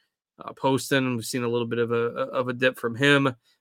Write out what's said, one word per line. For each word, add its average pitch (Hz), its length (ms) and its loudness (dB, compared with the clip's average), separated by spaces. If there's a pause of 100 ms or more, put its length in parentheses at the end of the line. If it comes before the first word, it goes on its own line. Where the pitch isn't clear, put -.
(380)
Uh, - 160 -12
Poston, 131 640 0
we've 113 100 -6
seen 127 180 -4
a 120 40 0
little 120 200 0
bit 117 120 -2
of 117 120 0
a, 117 40 0
of 123 540 -2
a 127 40 -2
dip 127 240 0
from 117 180 -4
him. 139 400 4 (260)